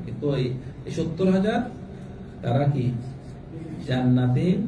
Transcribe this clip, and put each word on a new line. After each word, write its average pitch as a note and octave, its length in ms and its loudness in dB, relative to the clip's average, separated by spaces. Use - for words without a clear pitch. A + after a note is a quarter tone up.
কিন্তু C#3 300 -2
এই, B2 180 0
এই B2 60 -8
সত্তর E3 400 2
হাজার G#3+ 400 2
তারা B2 220 2
কি C#3+ 280 2
জান্নাতে B2+ 720 4